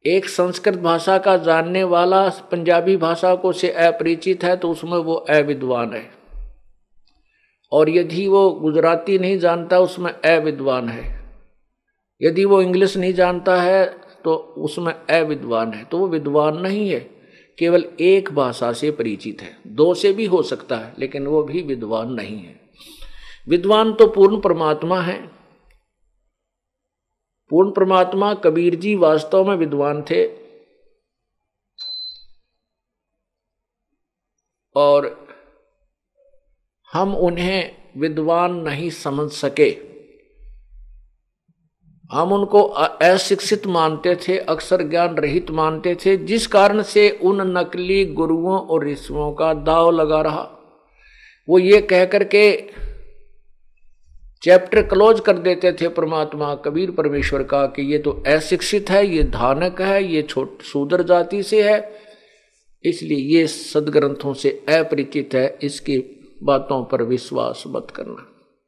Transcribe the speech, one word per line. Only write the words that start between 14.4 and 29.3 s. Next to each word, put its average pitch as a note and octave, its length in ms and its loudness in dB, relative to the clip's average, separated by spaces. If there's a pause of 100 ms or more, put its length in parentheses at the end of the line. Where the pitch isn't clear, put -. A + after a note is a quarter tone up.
अविद्वान C3+ 800 -2
है, G#2+ 120 -14
तो - 140 -6
वो F#3+ 100 0
विद्वान D3+ 500 0
नहीं G3 320 -4
है, C3 100 -4 (580)
केवल E3+ 260 2 (160)
एक F#3 320 2
भाषा B2 400 -2
से D3 180 -4
परिचित A2+ 520 -8
है। F2 140 -20 (100)
दो D3+ 280 2
से G3 180 0
भी G#3+ 120 -2
हो F3+ 180 0
सकता - 340 -6
है A2+ 220 -12
लेकिन C#3 280 -8
वो D3+ 160 0
भी D3+ 200 -6
विद्वान A#2 500 -6
नहीं G#2+ 260 -10
है। F2 220 -20 (880)
विद्वान G#3 440 2
तो A3 140 6
पूर्ण G3 340 4
परमात्मा E3 600 -2
है। E3+ 260 -6 (2250)
पूर्ण F#3 200 4
परमात्मा G3 640 0
कबीर F3 400 2
जी F#3+ 200 -2
वास्तव E3+ 540 2